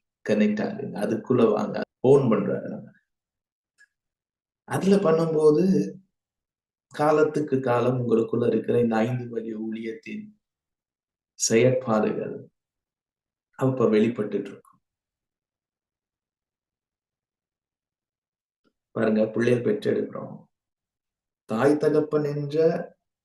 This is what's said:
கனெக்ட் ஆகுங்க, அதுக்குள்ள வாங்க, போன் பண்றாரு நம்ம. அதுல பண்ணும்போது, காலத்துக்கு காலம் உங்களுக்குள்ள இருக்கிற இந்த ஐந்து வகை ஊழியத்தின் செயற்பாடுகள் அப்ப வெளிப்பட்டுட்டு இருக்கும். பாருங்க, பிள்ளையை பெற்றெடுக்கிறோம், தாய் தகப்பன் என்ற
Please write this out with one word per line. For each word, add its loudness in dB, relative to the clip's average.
கனெக்ட் 2
ஆகுங்க, -8
அதுக்குள்ள 0
வாங்க, -4
போன் 6
பண்றாரு -2
நம்ம. -14
அதுல 0
பண்ணும்போது, 2
காலத்துக்கு 0
காலம் 0
உங்களுக்குள்ள 0
இருக்கிற 0
இந்த 2
ஐந்து -2
வகை -8
ஊழியத்தின் -10
செயற்பாடுகள் 0
அப்ப 0
வெளிப்பட்டுட்டு 0
இருக்கும். -20
பாருங்க, 0
பிள்ளையை 2
பெற்றெடுக்கிறோம், -4
தாய் 2
தகப்பன் 0
என்ற -2